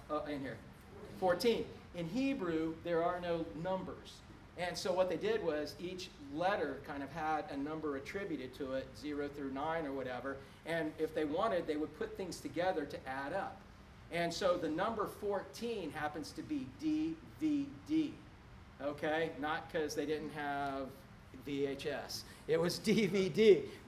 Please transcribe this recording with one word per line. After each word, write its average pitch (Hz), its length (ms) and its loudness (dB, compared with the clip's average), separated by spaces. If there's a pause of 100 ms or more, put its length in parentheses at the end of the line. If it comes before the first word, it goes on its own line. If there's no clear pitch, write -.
uh, 151 200 0
in 143 120 -2
here? 120 160 -6 (600)
Fourteen. 185 480 4 (300)
In 170 120 -2
Hebrew, 170 760 2
there 170 180 4
are 180 180 2
no 170 240 0 (160)
numbers. 185 600 -4 (360)
And 170 220 -2
so 196 140 2
what 185 160 6
they 175 80 0
did 208 260 2
was 151 380 0
each 180 300 -6 (220)
letter 165 540 2
kind 143 160 -4
of 139 80 -6
had 156 400 0
a 147 60 -6
number 151 400 -2
attributed 139 580 -4
to 131 200 -4
it, 131 120 -2 (100)
zero 143 300 -2
through 143 240 -4
nine 156 340 0
or 139 60 -4
whatever. 131 460 -4 (280)
And 156 320 0
if 156 160 0
they 156 120 2
wanted, 175 420 2
they 151 80 0
would 151 240 -2
put - 180 -4
things 180 220 -4
together 165 460 0
to - 240 -8
add 139 240 -4
up. - 280 -4 (520)
And 165 200 2
so 180 240 4
the 160 120 0
number 196 400 0
fourteen 202 840 -2
happens 151 420 -4
to 156 100 -8
be 131 260 -2 (100)
D 311 380 2 (240)
V 285 260 2 (220)
D. 156 260 2 (680)
Okay? 156 600 0
Not 156 320 -2
'cause 151 240 0
they 147 100 0
didn't 151 240 -2
have 143 580 -2 (560)
V 139 220 0
H 139 200 -4
S. 123 360 -4 (240)
It 160 140 6
was 170 180 2
<laughs> - 120 -6
D 214 160 8
V 190 220 4
D, 190 400 10 (180)